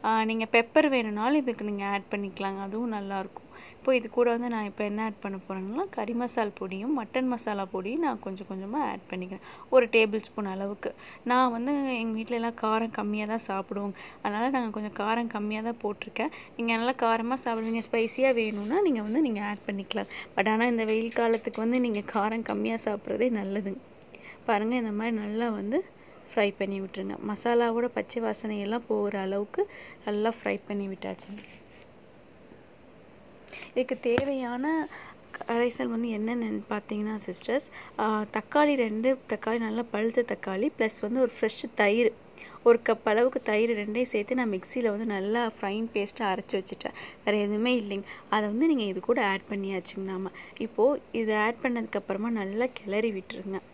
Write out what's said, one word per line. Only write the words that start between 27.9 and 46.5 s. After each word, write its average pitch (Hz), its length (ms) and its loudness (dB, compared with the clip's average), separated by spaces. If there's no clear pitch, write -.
பச்சை 220 300 -4
வாசனையெல்லாம் 214 680 -4
போகிற 208 240 0
அளவுக்கு 202 360 -2
நல்லா 208 320 0
fry 208 160 -2
பண்ணி 202 240 -4
விட்டாச்சு. 190 400 -10
இதுக்கு 254 160 0
தேவையான 254 600 0
கரைசல் 240 560 0
வந்து 233 240 -2
என்னென்னு 226 300 -2
பார்த்தீங்கன்னா 208 440 -4
sisters, 226 420 -2
ஆ, - 20 2
தக்காளி 294 380 4
ரெண்டு 220 260 2
தக்காளி 220 340 0
நல்லா 220 180 -2
பழுத்த 226 380 2
தக்காளி 202 360 -2
plus 220 280 0
வந்து 233 200 0
ஒரு 226 120 0
fresh - 280 -2
தயிர், 214 300 6
ஒரு 233 180 10
cup 226 260 2
அளவுக்கு 247 360 4
தயிர் 226 320 4
ரெண்டையும் 220 320 0
சேர்த்து 220 280 0
நான் 214 140 2
மிக்சியில் 226 380 0
வந்து 220 220 -2
நல்லா 208 280 0
ஃபைன் 214 380 -2
பேஸ்ட்டாக 202 400 0
அரைச்சி - 240 -4